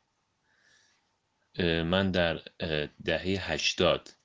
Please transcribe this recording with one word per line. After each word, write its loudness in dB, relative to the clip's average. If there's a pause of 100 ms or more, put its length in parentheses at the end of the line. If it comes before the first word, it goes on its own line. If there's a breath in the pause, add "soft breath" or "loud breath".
(1500 soft breath)
اه، 2
من 2
در، 2 (200)
اه، -2 (180)
دهه -2
هشتاد 0 (140)